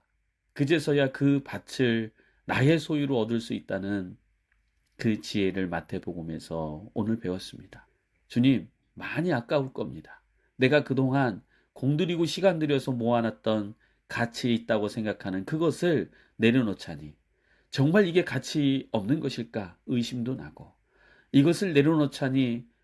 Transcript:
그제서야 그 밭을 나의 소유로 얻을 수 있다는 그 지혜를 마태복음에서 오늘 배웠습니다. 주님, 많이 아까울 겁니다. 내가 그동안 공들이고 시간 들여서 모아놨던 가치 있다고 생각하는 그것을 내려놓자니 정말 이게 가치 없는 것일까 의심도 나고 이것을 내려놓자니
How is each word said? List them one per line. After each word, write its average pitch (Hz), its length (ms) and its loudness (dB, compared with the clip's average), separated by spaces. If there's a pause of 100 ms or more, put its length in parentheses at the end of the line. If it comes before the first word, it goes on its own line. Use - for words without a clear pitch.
(520)
그제서야 143 600 2
그 139 320 2
밭을 113 680 -2 (320)
나의 131 340 4
소유로 143 400 -2
얻을 113 220 0
수 117 140 -6
있다는 98 640 -6 (800)
그 107 240 0
지혜를 95 480 -2
마태복음에서 82 1300 -8
오늘 110 240 -2
배웠습니다. - 720 -10 (400)
주님, 123 400 2 (260)
많이 - 380 -4
아까울 131 400 -2
겁니다. - 500 -12 (340)
내가 131 280 4
그동안 131 580 0 (300)
공들이고 165 520 0
시간 170 340 0
들여서 143 340 0
모아놨던 113 840 0 (340)
가치 117 460 -2
있다고 110 340 0
생각하는 101 560 -4
그것을 156 680 0 (260)
내려놓자니 98 800 0 (540)
정말 165 360 4
이게 170 180 4
가치 135 680 0
없는 113 280 0
것일까 113 680 -6
의심도 120 480 -2
나고 - 380 -14 (600)
이것을 165 400 4
내려놓자니 139 960 2 (180)